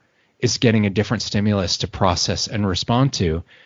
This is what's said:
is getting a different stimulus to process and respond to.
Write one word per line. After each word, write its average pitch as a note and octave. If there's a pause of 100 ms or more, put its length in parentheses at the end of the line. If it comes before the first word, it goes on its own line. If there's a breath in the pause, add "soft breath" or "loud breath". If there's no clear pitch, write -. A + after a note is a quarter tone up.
(400)
is -
getting A2
a G2
different G#2
stimulus G2+
to -
process F#2
and G#2
respond A#2+
to. E2+ (220 soft breath)